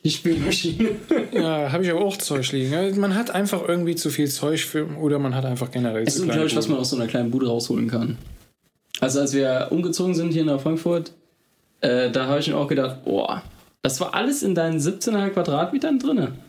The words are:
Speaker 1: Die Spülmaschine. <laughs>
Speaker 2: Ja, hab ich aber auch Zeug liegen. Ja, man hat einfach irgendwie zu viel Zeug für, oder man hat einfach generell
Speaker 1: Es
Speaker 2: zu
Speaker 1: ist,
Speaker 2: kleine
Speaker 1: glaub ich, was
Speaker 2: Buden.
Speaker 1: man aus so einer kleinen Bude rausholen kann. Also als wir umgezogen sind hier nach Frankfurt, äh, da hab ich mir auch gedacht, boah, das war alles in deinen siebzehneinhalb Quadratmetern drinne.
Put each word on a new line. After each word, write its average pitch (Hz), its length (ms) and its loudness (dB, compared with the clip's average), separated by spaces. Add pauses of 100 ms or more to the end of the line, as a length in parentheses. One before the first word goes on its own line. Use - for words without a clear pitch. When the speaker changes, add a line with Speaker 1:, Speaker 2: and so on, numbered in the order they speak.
Speaker 1:
Die 160 60 4
Spülmaschine. 175 800 0 (200)
<laughs> 285 220 0
Speaker 2:
Ja, 160 400 0
hab 175 80 2
ich 180 100 2
aber 165 140 2
auch 196 100 0
Zeug 135 380 -2
liegen. 131 180 0
Ja, 180 240 0
man 202 200 2
hat 240 160 -2
einfach 196 360 0
irgendwie 170 280 0
zu 165 140 -2
viel 143 200 0
Zeug 151 320 0
für, 151 240 -2 (140)
oder 147 200 2
man 131 160 0
hat 131 80 0
einfach 127 280 -2
generell 113 360 0
Speaker 1:
Es - 80 0
Speaker 2:
zu - 60 -2
Speaker 1:
ist, 185 60 0
Speaker 2:
kleine 156 140 2
Speaker 1:
glaub 156 100 2
ich, - 40 0
was - 120 2
Speaker 2:
Buden. 151 80 2
Speaker 1:
man 127 60 0
aus - 100 0
so 135 40 -2
einer 117 120 0
kleinen 120 240 0
Bude 131 160 2
rausholen 117 420 0
kann. 117 280 -2 (840)
Also 131 180 2
als 139 140 0
wir 131 380 2
umgezogen 180 440 0
sind 165 160 0
hier 156 140 2
nach 143 160 2
Frankfurt, 165 500 0 (720)
äh, 123 280 2
da 127 180 0
hab 143 120 2
ich 147 80 -2
mir 151 80 0
auch 143 140 0
gedacht, 131 340 0
boah, - 400 -2 (380)
das 131 180 -2
war 180 160 -2
alles 262 280 0
in 196 120 2
deinen 165 240 2
siebzehneinhalb 196 540 0
Quadratmetern 185 680 0
drinne. 240 340 0 (160)